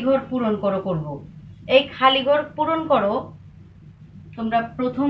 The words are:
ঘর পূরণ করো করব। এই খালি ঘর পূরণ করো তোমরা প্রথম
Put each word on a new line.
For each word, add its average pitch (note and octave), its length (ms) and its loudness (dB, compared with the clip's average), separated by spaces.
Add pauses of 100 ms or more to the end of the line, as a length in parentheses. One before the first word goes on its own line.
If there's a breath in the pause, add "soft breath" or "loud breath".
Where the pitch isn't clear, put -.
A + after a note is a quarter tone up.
ঘর C4 140 4 (100)
পূরণ A#3+ 240 0 (100)
করো F#3+ 180 0
করব। E3+ 240 -2 (600)
এই C#4 160 6 (120)
খালি C4+ 280 4
ঘর C#4+ 180 4 (140)
পূরণ D#4+ 320 0
করো G#3 260 2 (1200)
তোমরা A3+ 240 0 (180)
প্রথম B3+ 320 0